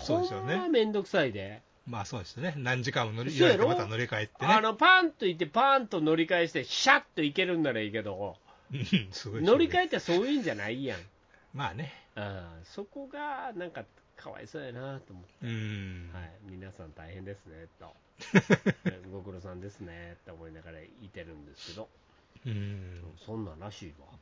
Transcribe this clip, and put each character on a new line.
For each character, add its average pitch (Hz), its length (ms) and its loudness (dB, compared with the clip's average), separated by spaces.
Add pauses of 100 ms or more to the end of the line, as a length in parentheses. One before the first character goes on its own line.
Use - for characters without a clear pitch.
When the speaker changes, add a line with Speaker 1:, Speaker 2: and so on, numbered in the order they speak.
Speaker 1:
そ 330 140 2
う 359 40 2
で 359 60 0
し 381 60 -6
ょ 392 80 -4
う 381 40 -6
ね。 - 80 0
Speaker 2:
ほ - 60 0
ん - 20 -2
ま 359 60 -2
め 240 160 4
ん 214 80 0
ど 202 100 0
く - 60 -12
さ 170 160 2
い 117 80 0
で。 101 280 -8 (280)
Speaker 1:
ま 113 140 -6
あ、 - 20 -6
そ 123 140 -6
う - 20 -6
で 90 60 -10
す - 100 -16
ね。 160 200 -4
何 123 280 -2
時 139 80 -2
間 117 160 0
も 107 40 -6
乗 117 120 -4
り、 147 80 -4
Speaker 2:
そ 156 140 6
う - 20 10
や 214 80 6
ろ？ 220 100 6
Speaker 1:
ま 349 80 4
た - 120 0
乗 - 100 -4
り 120 100 0
換 107 140 -2
え 107 40 -2
っ - 40 -4
て - 180 -6
ね。 208 60 6
Speaker 2:
あ 220 80 8
の、 220 140 2
パ 370 260 8
ン 339 100 2
と - 160 -2
行 175 100 2
っ - 40 -12
て、 165 60 2
パ 269 300 6
ン 247 120 0
と 180 120 -2
乗 156 140 6
り 160 120 4
換 175 160 4
え 165 60 4
し - 40 -8
て、 143 100 0
シ - 260 2
ャ 277 100 8
ッ - 60 -2 (120)
と 165 60 2
行 147 120 0
け 185 120 2
る 175 120 0
ん 156 60 2
な 131 80 2
ら 110 80 -2
い 107 80 -2
い 101 40 -6
け 110 100 -2
ど。 98 360 -6 (340)
Speaker 1:
う 131 40 -4
ん、 113 340 0
す - 180 -10
ご 110 120 -4
い。 - 20 0
Speaker 2:
乗 220 160 8
り 330 100 6
換 359 120 4
え 370 60 4
っ - 20 -12
て 208 100 -2
そ 170 140 0
う 175 40 6 (120)
い 294 80 2
う 262 40 2
ん - 40 0
じ 151 80 0
ゃ - 20 -4
な 101 140 -4
い 127 160 -4
や 107 120 -4
ん。 87 40 -12 (520)
Speaker 1:
ま 131 180 -4
あ 90 40 -8
ね。 156 180 -8 (220)
Speaker 2:
う 107 60 -8
ん。 87 420 -8
そ - 220 -12
こ 277 240 -14
が、 285 460 -8
な 175 120 -8
ん 165 60 -10
か、 113 120 -12 (320)
か - 140 -16
わ - 100 -14
い 101 60 -14
そ 101 140 -12
う - 40 -10
や 127 60 -10
な 135 300 -10
と - 120 -20
思 90 100 -16
っ - 20 -20
て。 - 60 -20 (120)
Speaker 1:
う 117 60 -6
ん。 98 680 -6
Speaker 2:
は 92 60 -10
い。 82 100 -12 (140)
皆 95 260 -14
さ 90 140 -16
ん 78 80 -16
大 80 200 -16
変 92 120 -12
で 98 100 -10
す - 120 -18
ね、 80 200 -18 (140)
と。 87 120 -18 (280)
Speaker 1:
<laughs> - 880 2
Speaker 2:
ご 95 120 -10
苦 98 100 -12
労 - 80 -12
さ 92 120 -12
ん - 80 -12
で 98 80 -10
す - 120 -16
ね、 85 360 -14 (100)
と 92 60 -16
思 82 140 -18
い 80 60 -16
な 160 100 -18
が 85 80 -18
ら 80 100 -16
い 85 60 -20 (260)
て 85 120 -14
る 82 100 -16
ん 73 100 -18
で 76 120 -20
す - 160 -14
け - 0 -
ど。 107 160 -12 (580)
Speaker 1:
う 120 40 -2
ん。 98 520 -6 (240)
Speaker 2:
そ 110 100 -8
ん 110 80 -6
な 82 100 -10
ん 78 40 -16
ら 101 140 -12
し 95 160 -16
い 73 100 -16
わ。 73 80 -20 (160)